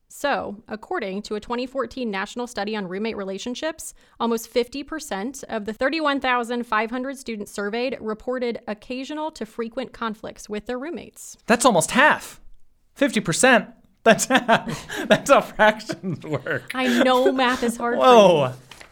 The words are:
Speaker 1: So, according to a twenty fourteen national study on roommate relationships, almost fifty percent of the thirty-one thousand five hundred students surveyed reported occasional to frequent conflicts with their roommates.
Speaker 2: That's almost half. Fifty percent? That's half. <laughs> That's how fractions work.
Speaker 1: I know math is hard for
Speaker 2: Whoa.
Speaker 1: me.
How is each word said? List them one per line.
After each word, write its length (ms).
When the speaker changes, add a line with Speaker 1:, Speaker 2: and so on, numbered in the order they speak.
Speaker 1:
So, 600
according 560
to 120
a 40
twenty 260
fourteen 460
national 360
study 280
on 120
roommate 300
relationships, 760
almost 300
fifty 340
percent 680
of 160
the 80
thirty-one 460
thousand 480
five 240
hundred 260
students 340
surveyed 480
reported 680
occasional 640
to 140
frequent 480
conflicts 560
with 180
their 100
roommates. 600
Speaker 2:
That's 180
almost 260
half. 480
Fifty 280
percent? 480
That's 220
half. 640
<laughs> 100
That's 240
how 100
fractions 840
work. 500
Speaker 1:
I 280
know 280
math 320
is 140
hard 180
for 60
Speaker 2:
Whoa. 480
Speaker 1:
me. 40